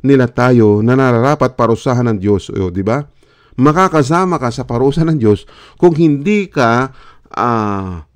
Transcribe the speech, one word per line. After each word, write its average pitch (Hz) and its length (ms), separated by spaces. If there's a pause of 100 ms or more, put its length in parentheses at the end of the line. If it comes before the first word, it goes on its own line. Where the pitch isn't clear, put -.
nila 131 240
tayo 120 560
na 120 160
nararapat 131 560
parusahan 120 560
ng 110 80
Diyos. 98 320
O, 92 240
di 95 80
ba? 123 240 (560)
Makakasama 160 800
ka 123 80
sa 123 160
parusa 139 400
ng 160 160
Diyos 104 240 (320)
kung 175 160
hindi 165 560
ka, 123 400 (400)
ah, 101 880